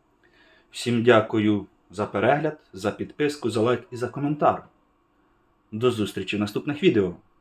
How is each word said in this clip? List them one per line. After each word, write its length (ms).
Всім 320
дякую 640
за 140
перегляд, 520
за 180
підписку, 580
за 120
лайк 300
і 40
за 120
коментар. 560
До 200
зустрічі 460
в 20
наступних 440
відео. 300